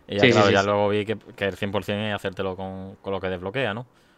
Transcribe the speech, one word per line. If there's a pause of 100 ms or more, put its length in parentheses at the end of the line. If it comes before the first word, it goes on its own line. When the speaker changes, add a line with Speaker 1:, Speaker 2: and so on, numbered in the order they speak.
Speaker 1:
Y
ya,
Speaker 2:
Sí,
sí,
Speaker 1:
claro,
Speaker 2:
sí,
Speaker 1:
ya
Speaker 2:
sí.
Speaker 1:
luego
vi
que,
que
el
cien
por
cien
es
hacértelo
con,
con
lo
que
desbloquea,
¿no? (320)